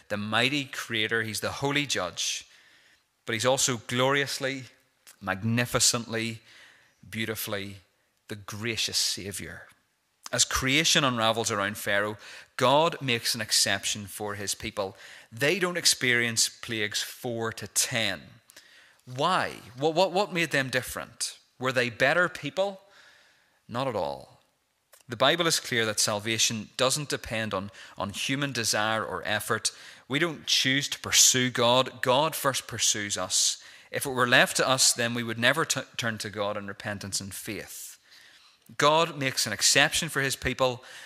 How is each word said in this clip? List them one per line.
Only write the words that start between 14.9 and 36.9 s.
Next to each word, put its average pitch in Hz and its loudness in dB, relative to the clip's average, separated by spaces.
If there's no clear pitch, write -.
They 143 2
don't 180 -2
experience 120 2
plagues 107 -4
four 113 -6
to 107 -12
ten. 101 0
Why? 147 0
What, 151 2
what, 175 4
what 190 2
made 170 0
them 135 0
different? - -6
Were 127 0
they 120 2
better 160 2
people? 190 -4
Not 127 -4
at 117 -2
all. 71 -6
The 117 -10
Bible 160 4
is 156 2
clear 117 -2
that 104 0
salvation 110 0
doesn't 135 2
depend 110 -4
on, 98 -4
on 101 -4
human 139 -4
desire 110 0
or 87 -6
effort. 107 -2
We 135 -2
don't 156 -2
choose 135 2
to - -8
pursue 127 4
God. 123 2
God 139 2
first - -2
pursues 104 0
us. - 0
If 131 -4
it 139 -2
were 123 2
left 139 6
to 156 2
us, 131 4
then 117 0
we 120 -2
would 113 -6
never 139 4
t-, 131 -2
turn 113 -2
to 107 -8
God 104 -2
in 101 -8
repentance 101 -8